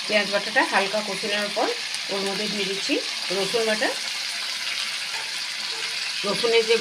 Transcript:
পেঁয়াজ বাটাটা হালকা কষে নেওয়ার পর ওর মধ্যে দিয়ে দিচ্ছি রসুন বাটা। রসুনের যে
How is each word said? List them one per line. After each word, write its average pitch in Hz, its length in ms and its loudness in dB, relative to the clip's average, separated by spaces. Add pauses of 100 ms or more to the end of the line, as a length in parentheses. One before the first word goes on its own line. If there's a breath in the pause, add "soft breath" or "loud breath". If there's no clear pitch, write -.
পেঁয়াজ 208 240 4
বাটাটা 214 320 4 (100)
হালকা 196 340 2
কষে 196 220 -2
নেওয়ার 208 280 0
পর 277 120 4 (420)
ওর 196 160 0
মধ্যে 196 260 -2
দিয়ে 202 180 0
দিচ্ছি 196 240 -2 (360)
রসুন 196 360 2
বাটা। 220 220 2 (2250)
রসুনের 226 420 4
যে 226 140 6